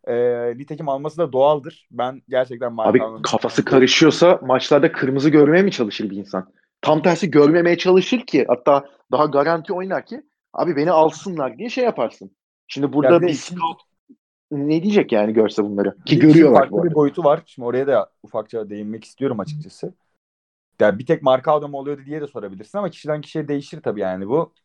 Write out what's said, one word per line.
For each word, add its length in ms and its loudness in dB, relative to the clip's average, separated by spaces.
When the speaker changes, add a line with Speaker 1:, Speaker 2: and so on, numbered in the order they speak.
Speaker 1:
E, 60 -4
nitekim 320 -10
alması 300 -6
da 140 -2
doğaldır. 580 0
Ben 380 -8
gerçekten 380 -4
Speaker 2:
Abi 80 -8
Speaker 1:
Marcao'nun 480 -2
Speaker 2:
kafası 420 -4
karışıyorsa 760 4
maçlarda 500 0
kırmızı 380 -2
görmeye 320 4
mi 80 0
çalışır 400 -6
bir 60 -12
insan? 360 -10
Tam 220 0
tersi 280 0
görmemeye 480 4
çalışır 420 2
ki 280 0
hatta 400 2
daha 140 2
garanti 460 -2
oynar 340 -6
ki 160 -14
abi 240 -4
beni 140 0
alsınlar 680 0
diye 100 -10
şey 160 -4
yaparsın. 460 -4
Şimdi 200 -4
burada 200 4
Speaker 1:
Ya 60 6
bir 40 2
de 40 0
Speaker 2:
bir 60 0
Speaker 1:
işin 240 -10
Speaker 2:
scout 240 -8
ne 320 -2
diyecek 300 0
yani 200 0
görse 320 0
bunları? 400 -4
Ki 120 2
Speaker 1:
bir 60 4
de 60 8
işin 0 -
Speaker 2:
görüyorlar 320 8
Speaker 1:
farklı 160 -2
Speaker 2:
bu 60 0
Speaker 1:
bir 60 0
Speaker 2:
arada. 60 -4
Speaker 1:
boyutu 300 0
var. 220 2
Şimdi 200 -12
oraya 200 -2
da 260 0
ufakça 480 -10
değinmek 340 -12
istiyorum 360 -6
açıkçası. 540 -12
Ya 180 4
bir 80 -12
tek 160 0
Marcao 400 2
da 60 -10
mı 80 -12
oluyordu 300 -10
diye 140 -10
de 60 -8
sorabilirsin 520 -12
ama 120 -6
kişiden 300 -8
kişiye 280 -10
değişir 340 -8
tabii 180 -6
yani 280 -6
bu. 260 -4